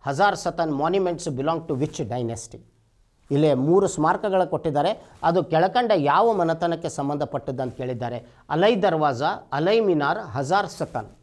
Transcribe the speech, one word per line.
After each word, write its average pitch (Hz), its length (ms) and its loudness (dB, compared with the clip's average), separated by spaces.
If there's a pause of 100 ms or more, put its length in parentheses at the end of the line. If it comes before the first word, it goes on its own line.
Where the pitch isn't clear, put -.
ಹಜಾರ್ 170 360 2
ಸತನ್ 165 380 -2
monuments 175 460 0 (120)
belong 160 300 -2
to 151 140 -2
which 151 180 -6 (140)
dynasty? 117 440 -6 (760)
ಇಲ್ಲೇ 151 140 4 (180)
ಮೂರು 190 280 4
ಸ್ಮಾರಕಗಳ 185 480 0 (100)
ಕೊಟ್ಟಿದ್ದಾರೆ. 156 380 0 (380)
ಅದು 175 120 4 (120)
ಕೆಳಕಂಡ 190 400 2 (180)
ಯಾವ 185 160 6 (140)
ಮನೆತನಕ್ಕೆ 165 560 -2
ಸಂಬಂಧಪಟ್ಟದ್ದು 143 680 -4
ಅಂತ 123 160 -8
ಕೇಳಿದ್ದಾರೆ. 120 380 -6 (360)
ಅಲೈ 190 160 4 (140)
ದರ್ವಾಜಾ, 151 460 2 (280)
ಅಲೈ 185 180 2 (120)
ಮಿನಾರ್, 160 320 0 (140)
ಹಜಾರ್ 165 420 0
ಸತನ್. 113 320 -8 (140)